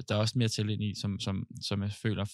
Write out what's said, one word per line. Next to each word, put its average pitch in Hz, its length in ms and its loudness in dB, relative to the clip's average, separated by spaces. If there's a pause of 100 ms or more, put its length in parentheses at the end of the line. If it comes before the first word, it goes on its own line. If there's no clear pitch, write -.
Der 104 60 2
er 104 40 4
også 110 200 2
mere 117 100 6
til 107 200 0
ind 107 140 0
i, 104 180 0
som, 98 200 -2
som, 95 260 -2 (160)
som 98 200 0
jeg 101 100 0
føler, 101 420 -2